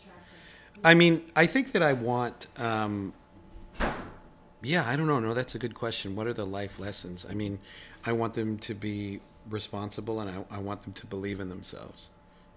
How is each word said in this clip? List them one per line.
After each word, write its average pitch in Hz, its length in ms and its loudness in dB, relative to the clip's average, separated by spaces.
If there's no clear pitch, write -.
I 165 120 12
mean, 170 260 10
I 160 100 8
think 262 280 2
that 180 100 4
I 147 100 6
want, 120 540 -2
um, 107 540 -2
yeah, 151 240 2
I 123 80 2
don't 156 120 2
know. 143 120 4
No, 110 140 0
that's 127 200 -2
a 113 60 -8
good 113 160 -4
question. 107 400 -4
What 107 120 -4
are 120 60 -2
the 107 120 -4
life 98 340 -6
lessons? 98 500 -6
I 95 40 -8
mean, 101 260 -4
I 117 80 0
want 113 200 0
them 110 260 -2
to - 140 -8
be 104 460 -6
responsible, 107 680 -6
and 101 100 -6
I, 104 40 -10
I 101 40 -8
want 101 240 -8
them 98 100 -12
to - 140 -12
believe 98 320 -4
in 95 100 -6
themselves. - 600 -12